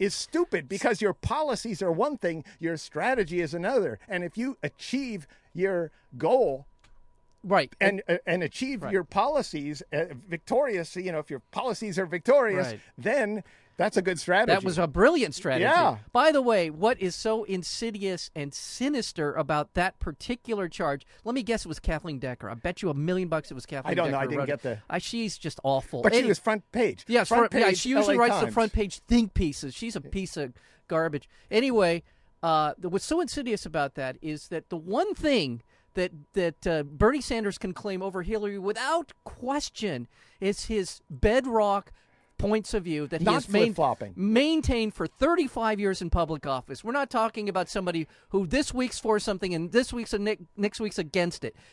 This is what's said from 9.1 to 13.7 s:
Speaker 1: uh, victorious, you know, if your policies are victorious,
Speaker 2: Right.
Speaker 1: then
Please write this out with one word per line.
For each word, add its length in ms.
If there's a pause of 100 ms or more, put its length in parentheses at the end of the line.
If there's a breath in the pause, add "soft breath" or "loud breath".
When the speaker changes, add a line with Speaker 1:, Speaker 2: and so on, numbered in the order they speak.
Speaker 1:
uh, 140 (220)
victorious, 680
you 160
know, 60
if 120
your 200
policies 480
are 80
victorious, 640
Speaker 2:
Right. 120 (160 loud breath)
Speaker 1:
then 480 (320 soft breath)